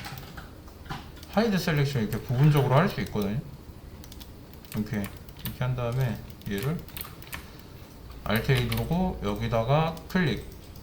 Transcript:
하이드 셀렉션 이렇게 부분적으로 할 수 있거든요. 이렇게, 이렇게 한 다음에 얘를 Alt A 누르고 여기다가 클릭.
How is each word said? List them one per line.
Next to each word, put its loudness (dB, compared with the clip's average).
하이드 4
셀렉션 4
이렇게 0
부분적으로 8
할 8
수 -2
있거든요. 0
이렇게, -2
이렇게 -6
한 0
다음에 0
얘를 0
Alt 4
A 4
누르고 0
여기다가 2
클릭. 0